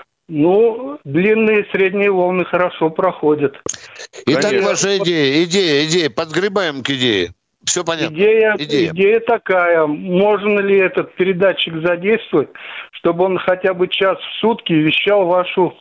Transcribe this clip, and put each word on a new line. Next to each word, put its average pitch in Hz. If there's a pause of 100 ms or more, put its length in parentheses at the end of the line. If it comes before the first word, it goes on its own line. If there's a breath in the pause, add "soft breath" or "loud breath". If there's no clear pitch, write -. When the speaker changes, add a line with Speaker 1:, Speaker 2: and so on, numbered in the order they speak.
(280 loud breath)
Speaker 1:
Ну, 220
длинные 214
и -
средние 196
волны 180
хорошо 175
проходят. 151 (720 loud breath)
Speaker 2:
Итак, 165
Speaker 3:
Конечно. 196
Speaker 2:
ваша 196
идея, 165
идея, 165
идея. 160
Подгребаем 165
к 135
идее. 110 (320)
Все 175
понятно. 160
Speaker 1:
Идея, 214
Speaker 2:
Идея. 165
Speaker 1:
идея 196
такая. 180
Можно 190
ли 196
этот 185
передатчик 185 (100)
задействовать, 175 (440 loud breath)
чтобы 170
он 185
хотя 185
бы 180
час 190
в -
сутки 214
вещал 165
вашу 180